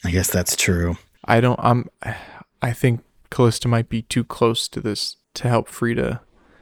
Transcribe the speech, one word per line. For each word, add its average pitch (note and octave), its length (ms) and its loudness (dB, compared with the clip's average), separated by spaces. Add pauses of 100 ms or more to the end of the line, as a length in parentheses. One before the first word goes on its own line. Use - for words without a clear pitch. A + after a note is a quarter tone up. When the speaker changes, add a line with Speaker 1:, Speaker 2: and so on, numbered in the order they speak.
Speaker 1:
I F2+ 80 -2
guess F#2 180 0
that's - 280 -2
true. F2 400 0 (260)
Speaker 2:
I A2+ 160 4
don't, B2+ 240 2
I'm, A#2+ 240 2 (760)
I A#2+ 120 -2
think A#2+ 300 0 (260)
Callista - 400 2
might A#2 180 2
be A2+ 140 -4
too A#2+ 240 -2
close - 420 0
to - 140 -8
this - 340 -4 (200)
to - 120 -4
help A#2 220 2
Frida. A#2+ 520 -2 (400)